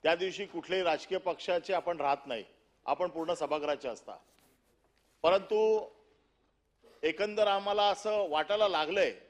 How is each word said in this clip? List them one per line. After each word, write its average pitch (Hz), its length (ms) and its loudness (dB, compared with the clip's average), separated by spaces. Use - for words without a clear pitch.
त्या 160 120 4
दिवशी 180 320 -4
कुठल्याही 175 380 -4
राजकीय 170 340 0
पक्षाचे 175 560 -2
आपण 170 260 -2
राहत 139 260 0
नाही, 113 180 -8
आपण 165 220 -2
पूर्ण 165 260 -4
सभागृहाचे 147 540 -2
असता. 104 240 -12
परंतु 214 680 2
एकंदर 202 440 0
आम्हाला 202 360 2
असं 208 460 2
वाटायला 202 400 2
लागलंय 160 440 2